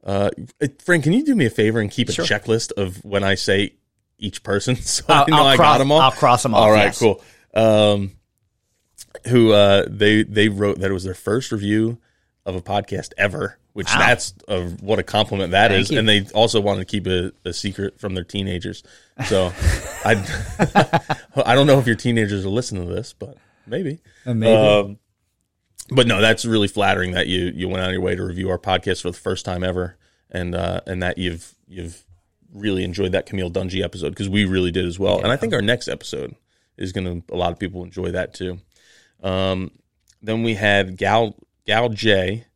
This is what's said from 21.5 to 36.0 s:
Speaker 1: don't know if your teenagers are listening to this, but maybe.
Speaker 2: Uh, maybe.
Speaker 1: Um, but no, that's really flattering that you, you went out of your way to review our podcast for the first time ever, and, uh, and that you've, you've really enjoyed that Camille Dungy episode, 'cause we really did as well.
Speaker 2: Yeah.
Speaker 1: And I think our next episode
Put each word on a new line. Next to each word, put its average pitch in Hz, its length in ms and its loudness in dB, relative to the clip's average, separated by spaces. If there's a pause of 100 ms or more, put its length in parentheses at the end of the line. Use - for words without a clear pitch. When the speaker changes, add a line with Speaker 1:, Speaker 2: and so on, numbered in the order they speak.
Speaker 1:
don't 139 120 6
know 139 120 6
if 120 80 -2
your 117 80 2
teenagers 104 500 -2
are 98 40 -4
listening 95 380 -6
to 87 60 -6
this, - 200 -8
but - 240 -16 (280)
maybe. 151 360 -8 (240)
Speaker 2:
Uh, 123 80 -4
maybe. 113 220 6
Speaker 1:
Um, 104 420 4 (920)
but 131 180 4
no, 104 140 2
that's 110 240 2
really 110 220 0
flattering 95 440 0
that 92 160 -2
you, 90 280 -2
you 90 120 -6
went 92 140 -4
out 92 60 -2
of 92 60 -4
your 92 80 -4
way 92 140 -2
to 92 80 -8
review 92 260 -6
our 90 80 -4
podcast 92 440 -4
for 90 100 -6
the 90 60 -14
first - 280 -6
time 90 180 -6
ever, 90 340 -4 (340)
and, 87 240 -6
uh, 90 320 -4
and 90 160 -6
that 90 140 -4
you've, 87 360 -8 (140)
you've 87 360 -16 (500)
really 98 300 -4
enjoyed 90 280 -4
that 92 140 -2
Camille 92 260 -6
Dungy 92 320 -4
episode, 87 320 -8
'cause 101 140 -6
we 101 160 2
really 92 260 0
did 90 140 -2
as 87 120 -8
well. 95 200 0
Speaker 2:
Yeah. 90 60 -4
Speaker 1:
And 107 80 0
I 131 60 0
think 226 160 -4
our 101 80 0
next 113 280 -4
episode - 460 -10 (420)